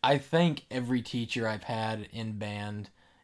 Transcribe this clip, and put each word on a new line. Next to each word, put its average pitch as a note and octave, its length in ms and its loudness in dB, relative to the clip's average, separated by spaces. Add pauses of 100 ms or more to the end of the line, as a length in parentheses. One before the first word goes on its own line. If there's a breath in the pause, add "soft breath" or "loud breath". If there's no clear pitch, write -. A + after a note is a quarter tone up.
I C#3 140 6
thank E3 520 2
every B2+ 320 0
teacher A#2 460 -2
I've G#2+ 160 -4
had A2 480 -2
in A2 260 -6
band G#2 520 -6 (340 soft breath)